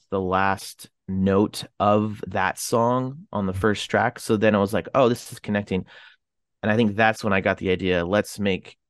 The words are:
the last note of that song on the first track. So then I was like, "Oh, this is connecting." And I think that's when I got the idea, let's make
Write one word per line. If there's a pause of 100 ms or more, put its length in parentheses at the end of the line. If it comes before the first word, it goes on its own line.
the
last (180)
note (160)
of
that
song
on
the
first
track.
So
then
I
was
like,
"Oh,
this
is
connecting." (760)
And
I
think
that's
when
I
got
the
idea,
let's
make (120)